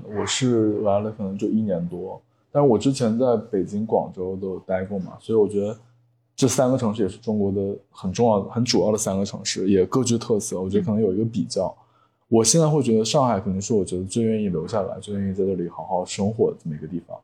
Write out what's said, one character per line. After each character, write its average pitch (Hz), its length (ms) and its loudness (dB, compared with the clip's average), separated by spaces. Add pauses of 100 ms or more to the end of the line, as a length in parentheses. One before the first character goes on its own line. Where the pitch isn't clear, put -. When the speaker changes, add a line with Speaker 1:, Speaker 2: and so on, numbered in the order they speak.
Speaker 1:
的， 104 160 -8
我 98 60 -2
是 110 560 2
来 101 200 2
了 107 100 -4
可 107 120 -10
能 98 140 -6
就 107 100 -2
一 107 140 2
年 90 260 -2
多， 87 320 -10 (320)
但 143 120 2
是 143 40 6
我 110 120 6
之 127 120 2
前 117 280 0
在 123 180 2 (140)
北 95 120 0
京、 101 220 -4
广 87 300 0
州 95 220 -6
都 92 240 -8
待 95 220 -4
过 98 180 -6
嘛， 82 200 -10
所 113 160 -2
以 - 20 6
我 101 80 6
觉 101 140 -2
得 107 180 -4 (560)
这 135 140 4
三 127 220 2
个 131 80 2
城 110 160 0
市 110 80 -2
也 92 60 2
是 95 100 -8
中 107 200 -2
国 98 140 2
的 98 240 -2 (140)
很 - 200 -6
重 117 200 2
要、 101 140 4
很 117 200 -2
主 104 220 2
要 107 40 2
的 107 60 2
三 98 220 -2
个 101 80 -2
城 - 180 -12
市， 95 240 -2
也 92 160 6
各 127 180 0
具 117 140 2
特 110 240 0
色， 95 180 -8
我 95 120 -4
觉 101 80 2
得 92 80 0
可 - 40 -2
能 104 80 2
有 104 140 2
一 95 60 -2
个 113 80 0
比 110 180 -2
较。 87 220 -2
Speaker 2:
嗯。 - 180 -10 (460)
Speaker 1:
我 113 140 6
现 165 160 4
在 156 80 4
会 151 120 4
觉 113 160 2
得 110 80 4
上 135 220 2
海 104 140 2
肯 98 120 -4
定 95 80 -2
是 113 140 -2
我 98 100 2
觉 90 140 -6
得 92 60 -4
最 113 180 -2
愿 110 180 0
意 104 100 -2
留 82 140 -2
下 101 180 -2
来、 - 180 -6
最 104 180 -12
愿 98 100 -2
意 95 60 -4
在 95 100 0
这 95 120 0
里 85 120 -4
好 80 160 -12
好 90 200 -2
生 101 260 -2
活 113 180 0
的 - 140 -4
这 82 80 -8
么 76 60 -8
一 - 20 -12
个 78 80 -12
地 85 180 -8
方， - 200 -14